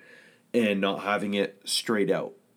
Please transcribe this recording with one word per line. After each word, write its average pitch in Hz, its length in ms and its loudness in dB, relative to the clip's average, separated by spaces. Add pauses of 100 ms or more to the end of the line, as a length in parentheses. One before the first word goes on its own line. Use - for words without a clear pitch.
(540)
and 107 260 2
not 98 240 0
having 101 300 -2
it - 320 -2
straight 101 460 0
out, 78 220 -2 (240)